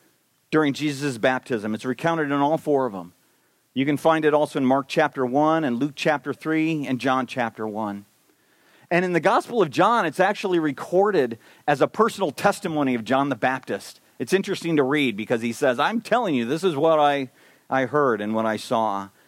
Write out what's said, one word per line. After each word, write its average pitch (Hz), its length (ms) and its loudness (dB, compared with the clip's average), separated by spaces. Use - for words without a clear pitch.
during 151 220 2
Jesus' 139 440 -4
baptism. 117 560 -2
It's 107 120 -8
recounted 156 420 -2
in 143 60 -2
all 143 240 2
four 143 280 0
of 110 80 -6
them. 90 200 -12
You 131 120 0
can 147 120 0
find 160 260 2
it 151 100 4
also 151 260 0
in 135 60 0
Mark 135 220 2
chapter 143 380 0
one 151 380 2
and 120 140 -2
Luke 139 180 -2
chapter 147 380 -2
three 156 520 -2
and 123 160 -4
John 131 240 0
chapter 113 420 -6
one. 104 380 -6
And 180 140 2
in 180 100 -2
the 165 60 2
Gospel 226 420 2
of 160 100 2
John, 190 340 4
it's 156 140 -2
actually 190 400 0
recorded 156 760 0
as 147 140 2
a 147 60 4
personal 196 440 0
testimony 151 600 0
of 113 100 -2
John 131 260 0
the 131 60 -4
Baptist. 127 640 -4
It's 127 120 -8
interesting 175 460 0
to 139 60 6
read 131 340 0
because 110 240 -2
he 117 100 -2
says, 127 280 0
"I'm 196 200 0
telling 214 360 0
you, 117 100 0
this 156 180 -2
is 175 140 0
what 156 220 4
I, 143 320 2
I 131 180 0
heard 123 340 2
and 104 140 -4
what 110 100 0
I 110 100 -2
saw." 107 540 -4